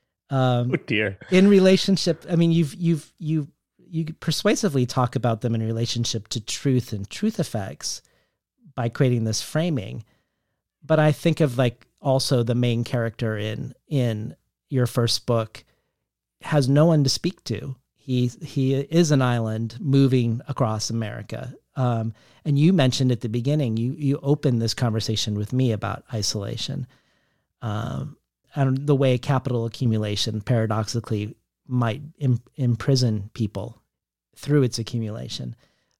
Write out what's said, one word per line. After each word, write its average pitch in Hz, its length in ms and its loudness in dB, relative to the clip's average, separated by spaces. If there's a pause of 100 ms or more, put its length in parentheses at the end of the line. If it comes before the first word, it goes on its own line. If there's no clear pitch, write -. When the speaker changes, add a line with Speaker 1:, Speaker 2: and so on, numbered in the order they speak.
(300)
Speaker 1:
Um, 127 440 2
Speaker 2:
Oh, - 40 0 (100)
dear. 104 300 0 (140)
Speaker 1:
in 190 160 8
relationship, 190 840 4
I 175 60 0
mean, 170 160 4
you've, 165 240 2
you've, 165 440 -2
you, 151 280 -2 (300)
you 165 280 -6 (140)
persuasively 156 640 0
talk 120 300 -2
about 113 260 0
them 117 140 0
in 110 60 -2
relationship 113 680 -4
to 107 120 -6
truth - 520 -2
and 98 160 -8
truth - 300 -4
effects - 640 -6 (760)
by 120 140 -2
creating 123 340 0
this 110 180 -2
framing. 127 600 -4 (800)
But 151 160 2
I 151 120 4
think 165 300 0
of, 123 160 2
like, 127 300 0 (140)
also 131 420 2
the 120 120 0
main 120 280 2
character 113 540 -2
in, 107 360 -6 (140)
in 120 480 -2 (340)
your 127 180 2
first - 380 0
book 113 380 -2 (800)
has 139 280 0
no 143 160 6
one 156 180 4
to 135 60 2
speak - 360 -4
to. 135 300 -8 (200)
He, 123 320 -2 (140)
he 135 340 -2
is 156 360 2
an 139 100 4
island 113 580 -2
moving 131 680 4
across 110 420 -2
America. 113 640 -8 (220)
Um, 113 380 -2 (320)
and 147 120 2
you 160 160 6
mentioned 131 380 4
at 120 100 -2
the 117 80 -6
beginning, 120 480 0
you, 120 160 -2
you 139 280 -2
opened 139 400 2
this 113 120 -2
conversation 110 640 -2
with 104 180 -4
me 127 180 2
about 104 320 -6 (100)
isolation, 110 720 -6 (720)
um, 113 560 -6 (380)
and 135 320 0
the 147 80 4
way 131 220 2
capital 123 480 -2
accumulation 110 760 -2
paradoxically 110 920 -2 (320)
might 120 340 -2 (160)
im-, 127 240 2 (140)
imprison 120 800 0
people 110 480 -6 (540)
through 143 280 2
its 120 160 -2
accumulation. 117 760 -8 (440)